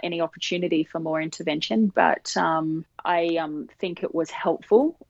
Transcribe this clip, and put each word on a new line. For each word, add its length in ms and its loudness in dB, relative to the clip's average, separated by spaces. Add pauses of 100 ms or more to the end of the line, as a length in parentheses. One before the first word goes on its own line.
any 180 -4
opportunity 640 -2
for 160 -6
more 200 -2
intervention. 680 0
But, 500 2
um, 480 0 (180)
I, 340 2
um, 320 -6 (100)
think 240 -6
it 100 -4
was 160 0
helpful, 680 2 (140)